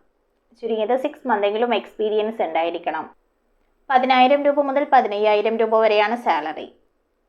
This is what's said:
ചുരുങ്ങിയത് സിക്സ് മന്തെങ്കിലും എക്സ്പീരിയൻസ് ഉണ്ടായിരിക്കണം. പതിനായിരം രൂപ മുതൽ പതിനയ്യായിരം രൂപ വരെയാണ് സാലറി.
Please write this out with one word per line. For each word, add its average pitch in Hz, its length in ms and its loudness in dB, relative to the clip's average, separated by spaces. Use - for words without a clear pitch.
ചുരുങ്ങിയത് 226 440 -2
സിക്സ് 294 240 -8
മന്തെങ്കിലും 220 520 0
എക്സ്പീരിയൻസ് 214 640 -4
ഉണ്ടായിരിക്കണം. 165 680 -6
പതിനായിരം 262 560 4
രൂപ 285 140 2
മുതൽ 277 320 0
പതിനയ്യായിരം 214 640 2
രൂപ 220 180 0
വരെയാണ് 214 320 2
സാലറി. 160 520 -4